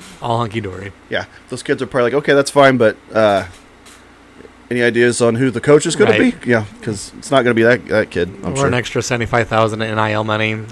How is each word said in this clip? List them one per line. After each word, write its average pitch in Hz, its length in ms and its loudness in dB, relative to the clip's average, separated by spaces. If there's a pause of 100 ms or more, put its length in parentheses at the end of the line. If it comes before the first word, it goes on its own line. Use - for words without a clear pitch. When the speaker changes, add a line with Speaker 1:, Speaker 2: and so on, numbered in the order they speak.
(200)
Speaker 1:
all 117 180 -2
hunky-dory. 101 520 -8 (180)
Speaker 2:
Yeah. - 180 -6 (240)
Those 127 120 -10
kids 131 180 -2
are 127 60 -6
probably 120 240 0
like, 120 40 -2
"Okay, 147 200 0
that's 139 160 2
fine, 135 280 6
but, 107 180 4 (180)
uh, 101 300 2 (1200)
any 120 140 -2
ideas 120 400 2
on 117 140 2
who 127 160 0
the 117 80 -6
coach 147 260 4
is 160 80 -4
gonna 135 160 4
Speaker 1:
Right. 240 320 2
Speaker 2:
be?" 120 80 -2
Yeah, 110 140 2 (180)
'cause 101 340 -10
it's - 140 -14
not 135 140 2
gonna 120 100 2
be 113 80 2
that, 113 240 2
that 104 240 -2
kid, 90 180 -4 (160)
I'm - 100 -6
Speaker 1:
Or - 20 -6
Speaker 2:
sure. 139 100 0
Speaker 1:
an 127 80 -2
extra 120 280 -4
seventy-five 117 460 -2
thousand 110 340 0
in 110 100 -6
N 107 80 -4
I 107 120 0
L 107 120 -2
money. 110 340 -2 (140)